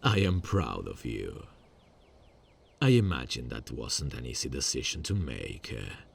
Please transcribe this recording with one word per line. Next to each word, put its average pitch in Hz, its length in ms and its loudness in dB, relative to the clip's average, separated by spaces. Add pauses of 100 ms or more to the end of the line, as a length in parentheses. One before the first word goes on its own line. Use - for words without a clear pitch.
I 104 180 4
am 92 200 4
proud 57 480 -2
of - 160 -10
you. 50 440 -8 (1300)
I 135 80 6
imagine 82 600 4
that 57 200 -8
wasn't 62 440 -4
an 60 120 -8
easy 60 220 -4
decision 65 560 -2
to 85 100 -2
make, 53 640 -4
uh. 50 260 -8 (120)